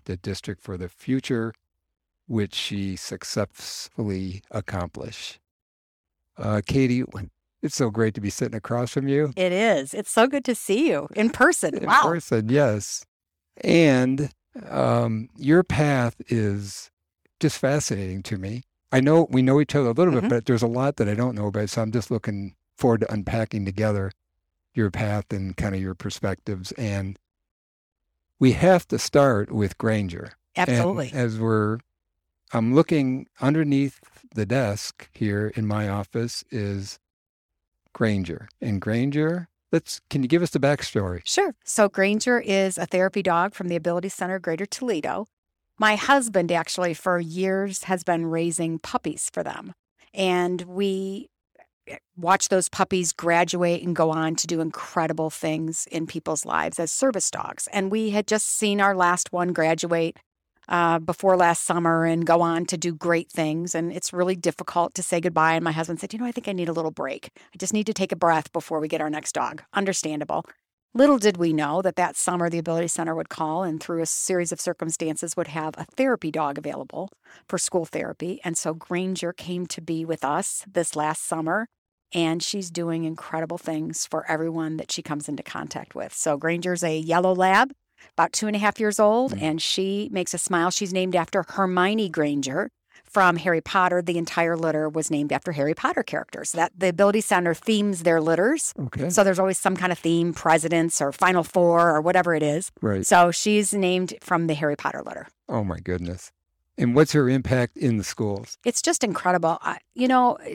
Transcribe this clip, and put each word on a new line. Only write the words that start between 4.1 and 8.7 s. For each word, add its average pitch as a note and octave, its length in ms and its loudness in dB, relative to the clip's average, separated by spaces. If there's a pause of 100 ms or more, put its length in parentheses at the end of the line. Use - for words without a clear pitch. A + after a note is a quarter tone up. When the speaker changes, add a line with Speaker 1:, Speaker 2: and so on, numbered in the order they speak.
Speaker 1:
accomplished. - 880 -8 (1000)
Uh, G#2+ 240 0
Katie, B2+ 400 2 (600)
it's D3+ 120 -4
so B2 140 0
great A2 240 0
to - 80 -8
be G2+ 80 -2
sitting A#2 240 -4
across A#2+ 380 -4